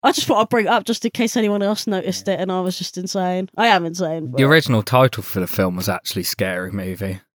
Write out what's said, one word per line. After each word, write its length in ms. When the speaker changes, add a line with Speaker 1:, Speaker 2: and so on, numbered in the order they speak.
Speaker 1:
I 80
just 160
thought 140
I'd 80
bring 180
it 20
up 160
just 180
in 80
case 240
anyone 280
else 240
noticed 400
it, 120
and 120
I 100
was 160
just 200
insane. 600
I 100
am 180
insane. 400
Speaker 2:
The 80
Speaker 1:
but 100
Speaker 2:
original 400
title 400
for 160
the 80
film 280
was 140
actually 340
Scary 480
Movie. 500